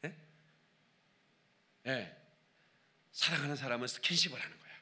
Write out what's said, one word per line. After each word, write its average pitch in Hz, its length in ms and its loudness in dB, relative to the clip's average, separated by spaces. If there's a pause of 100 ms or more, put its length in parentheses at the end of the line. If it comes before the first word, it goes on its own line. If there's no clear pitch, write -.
예? 156 120 -6 (1700)
예. 113 320 -2 (920)
사랑하는 147 440 2
사람은 123 320 0
스킨십을 165 520 2
하는 - 200 -8
거야. - 120 -20 (100)